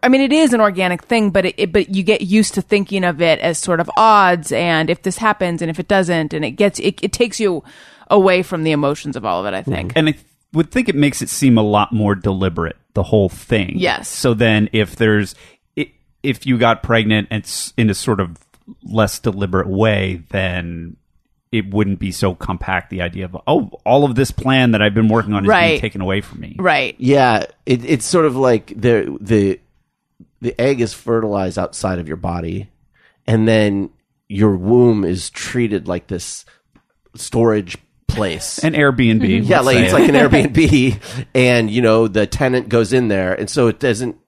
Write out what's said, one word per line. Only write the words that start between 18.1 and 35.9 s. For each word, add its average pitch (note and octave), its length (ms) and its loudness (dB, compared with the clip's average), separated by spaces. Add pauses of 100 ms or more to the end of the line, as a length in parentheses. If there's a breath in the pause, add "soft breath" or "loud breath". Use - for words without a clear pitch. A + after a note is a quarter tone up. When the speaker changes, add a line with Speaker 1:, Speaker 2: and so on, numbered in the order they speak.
Speaker 2:
of E2+ 180 -6 (460)
less G#2+ 360 -2
deliberate F#2+ 480 -2
way, F#2+ 640 0
then F2 680 -6 (540)
it G#2 200 -2
wouldn't G2 280 -2
be F#2+ 120 -4
so F#2 220 -2
compact, F2+ 560 -4
the F#2 140 -8
idea F2 220 -8
of, F2+ 200 -12
"Oh, A#2+ 240 0 (160)
all C#3 200 4
of B2+ 100 -2
this C3+ 160 0
plan C3 400 2
that G#2+ 100 2
I've G#2 140 -2
been A2 120 4
working G#2+ 260 0
on G2+ 120 -2
is C#3 40 2
Speaker 1:
Right. F3 240 2
Speaker 2:
being C#3 80 -4
taken G#2 200 -8
away F#2+ 200 -2
from - 180 -14
me." - 180 -16
Speaker 1:
Right. D#3 400 -2
Speaker 3:
Yeah, B2+ 480 2 (220)
it, B2 180 0
it's C3 220 -2
sort E3+ 180 2
of C3+ 100 -2
like B2+ 400 0
the, G#2+ 460 0
the, G2+ 380 2 (840)
the A#2+ 180 -6
egg B2+ 220 0
is A2 140 -4
fertilized G#2 640 -4
outside F#2 400 -6
of E2 80 -10
your D2+ 100 -8
body, F2 540 -8 (560)
and A2 200 2
then G#2 440 0 (360)
your G2+ 280 2
womb A2 500 4
is F2+ 240 -4
treated A2 580 -4
like F2+ 200 -6